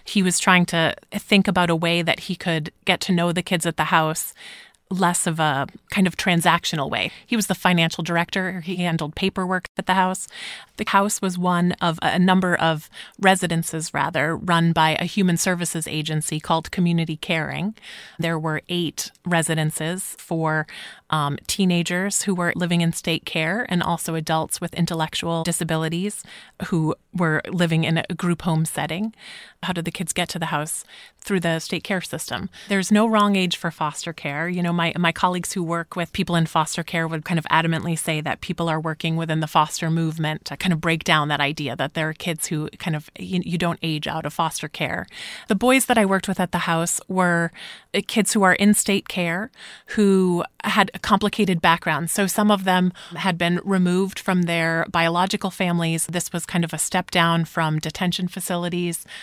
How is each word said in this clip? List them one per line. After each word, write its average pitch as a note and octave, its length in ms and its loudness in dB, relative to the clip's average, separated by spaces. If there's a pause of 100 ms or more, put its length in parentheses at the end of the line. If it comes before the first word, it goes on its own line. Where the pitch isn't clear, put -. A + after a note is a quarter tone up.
He - 180 0
was F3+ 160 2
trying F3+ 280 6
to E3 280 2 (180)
think G3 360 4
about F3+ 220 2
a E3 60 2
way E3+ 260 2
that E3 180 0
he - 140 -6
could E3 360 -4 (140)
get F3+ 180 2
to - 100 0
know F3 200 2
the F3 100 -2
kids F3 220 -2
at E3 140 -2
the D#3 60 4
house D#3+ 500 0 (560)
less F3+ 360 2
of E3 140 -2
a C#3 260 0 (240)
kind F#3 160 4
of E3+ 120 -2
transactional E3+ 720 2
way. - 200 -2 (160)
He - 80 -2
was G#3+ 120 0
the F#3 80 0
financial E3+ 500 2
director. E3+ 560 -2
He F3 160 -6
handled E3 380 -2
paperwork F#3 500 -2 (140)
at - 80 -6
the F#3 80 2
house. F#3 340 0 (480)
The G#3 100 -4
house G3+ 360 2
was F#3 160 -2
one F3+ 420 2
of E3+ 220 0
a D#3 160 2
number F#3 360 4
of D#3+ 360 0 (280)
residences, E3+ 760 0
rather, D3+ 420 0
run E3+ 360 2
by D#3 280 4
a F3 60 -2
human F3+ 320 2
services F3 500 -2
agency D#3 520 -4
called - 300 0
Community E3+ 460 0
Caring. D#3+ 580 -4 (440)
There E3 200 0
were D#3 300 -2
eight F3 420 -4 (140)
residences D#3+ 920 0
for, D#3 480 -2 (420)
um, C#3+ 380 -2
teenagers F3+ 760 0
who G3+ 120 0
were F3 200 -2
living E3+ 280 0
in E3 100 2
state - 320 -4
care F3 460 -2
and F3 120 0
also E3 320 -2
adults D#3+ 460 -2
with E3+ 140 -8
intellectual E3 680 -2
disabilities E3 800 -2 (440)
who D#3+ 280 0 (200)
were D#3+ 340 0
living E3 360 0
in E3 140 0
a - 160 -4
group F3 280 -2
home D#3+ 240 0
setting. F3+ 480 -4 (480)
How F3+ 100 -4
did E3+ 140 -4
the F3 40 -4
kids - 220 -6
get F3+ 180 -2
to - 80 -6
the E3 80 -4
house? D3+ 380 -4 (360)
Through F#3+ 200 0
the E3 200 0
state - 240 -6
care F#3+ 160 -2
system. - 500 -8 (180)
There's G3 220 2
no G#3+ 160 6
wrong G3+ 300 4
age F3+ 200 2
for E3+ 140 -4
foster D#3 420 -6
care. D#3 360 -6
You F3+ 120 -2
know, F3 120 0
my, E3+ 260 0
my E3+ 140 4
colleagues F3+ 400 0
who F#3+ 100 -2
work E3 320 -4
with E3+ 180 -6
people F3 220 0
in E3 120 4
foster D#3+ 360 0
care E3 240 -2
would D#3+ 180 -6
kind F3 140 0
of D3+ 60 -4
adamantly E3 520 0
say D#3 240 -2
that D3+ 200 -4
people E3+ 280 -4
are D#3+ 120 0
working D#3+ 340 -4
within E3 240 -2
the D#3+ 80 -2
foster D#3+ 420 2
movement D#3+ 580 -2
to C#3+ 100 -6
kind F#3 160 0
of D#3 80 0
break E3 240 0
down D#3 240 4
that D3 120 0
idea C#3+ 360 -2
that C#3 180 -2
there D#3 140 -2
are D#3 40 -4
kids D#3 360 -6
who D#3 200 -4 (120)
kind D#3+ 160 -4
of, D3 200 -10
you, F#3 280 -4
you F3 120 -4
don't E3+ 260 -2
age D#3 260 -4
out D#3+ 180 -6
of - 60 -6
foster D#3+ 340 -2
care. E3+ 400 -6 (400)
The A3 80 2
boys B3 320 4
that A#3+ 100 4
I A3 80 6
worked F#3+ 220 0
with G3 140 -2
at F3 100 0
the F3 80 -2
house E3+ 480 0
were, F3 460 2 (420)
uh, G3 140 2
kids - 240 2
who G#3+ 100 4
are F#3 120 6
in G#3 200 6
state - 340 0
care F3+ 440 -4 (420)
who F#3+ 480 6 (220)
had G3 280 2
a - 60 -12
complicated G3 640 2
background. E3 480 2
So G3+ 160 0
some G#3 240 2
of G3 140 2
them F#3 280 4 (220)
had F3 240 0
been F3 260 2
removed F#3 540 2
from F#3 240 0
their E3 480 0
biological F3 600 0
families. E3+ 580 0
This E3+ 240 -4
was E3+ 140 -6
kind E3+ 180 0
of D#3+ 80 -6
a D#3 60 -8
step - 340 -2
down E3+ 320 4
from D#3 340 0
detention F3 480 -2
facilities. F3 800 -4 (180)